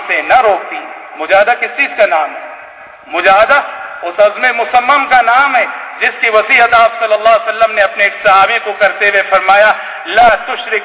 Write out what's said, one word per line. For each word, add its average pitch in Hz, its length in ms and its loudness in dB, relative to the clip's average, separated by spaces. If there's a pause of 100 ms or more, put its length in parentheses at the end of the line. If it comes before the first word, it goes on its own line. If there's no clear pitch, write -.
سے 165 160 -4
نہ 185 180 2
روکتی۔ 196 400 -2 (360)
مجاہدہ 190 340 0 (100)
کس 214 160 -8
چیز - 200 -2
کا 214 100 2
نام 156 300 -4
ہے؟ - 40 -14 (680)
مجاہدہ 196 540 2 (420)
اس 175 180 -6
عزم 240 360 2
مصمم 269 500 0
کا 254 140 4
نام 254 360 2
ہے 208 100 0 (320)
جس 240 120 -2 (100)
کی 233 100 0
وصیت 233 440 2
آپ 226 240 6
صلی 220 140 -2
اللہ 214 160 2
علیہ 226 200 2
وسلم 220 260 0
نے 208 80 0
اپنے 202 220 0
ایک 196 100 -2 (100)
صحابی 196 400 4
کو 208 140 -6
کرتے 202 320 0
ہوئے 196 200 0
فرمایا، 190 420 4 (340)
"لا 220 220 4
تشرک 214 560 -4